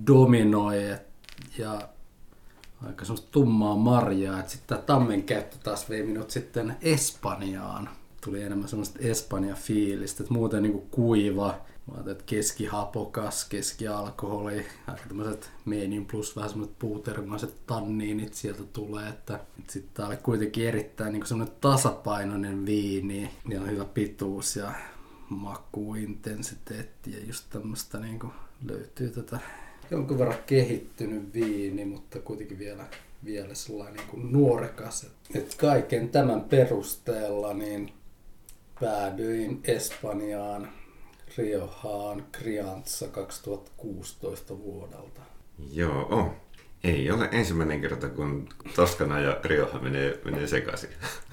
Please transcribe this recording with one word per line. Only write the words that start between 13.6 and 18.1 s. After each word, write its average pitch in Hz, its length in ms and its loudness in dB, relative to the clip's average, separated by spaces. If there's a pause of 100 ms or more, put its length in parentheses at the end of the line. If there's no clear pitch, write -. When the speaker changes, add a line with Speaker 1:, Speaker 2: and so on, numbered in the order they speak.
Speaker 1:
aika - 200 -10
tämmöset 107 440 -6 (140)
medium 104 400 -2
plus 107 300 -6
vähän 104 140 -4
semmoset 107 300 -8
puutermaiset 104 800 -6 (100)
tanniinit 107 640 -2